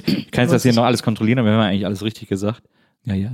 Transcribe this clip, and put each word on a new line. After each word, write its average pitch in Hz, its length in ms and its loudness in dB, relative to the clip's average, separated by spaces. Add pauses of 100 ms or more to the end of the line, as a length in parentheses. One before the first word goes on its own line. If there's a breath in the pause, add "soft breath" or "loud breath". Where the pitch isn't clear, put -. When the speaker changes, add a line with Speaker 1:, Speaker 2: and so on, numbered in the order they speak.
Speaker 1:
Ich - 260 -4
kann 123 120 0
jetzt 123 100 2
das 120 100 2
hier 127 60 4
Speaker 2:
Lohnt 120 40 4
sich. - 20 2
Speaker 1:
noch 117 100 4
alles 120 180 0
kontrollieren, 113 360 0
aber 117 100 2
wir 107 40 4
haben 110 80 4
ja 107 80 2
eigentlich 98 160 -2
alles 95 180 -4
richtig 110 260 -8
gesagt. 101 340 -4 (400)
Ja, 104 120 -4
ja, 98 180 -2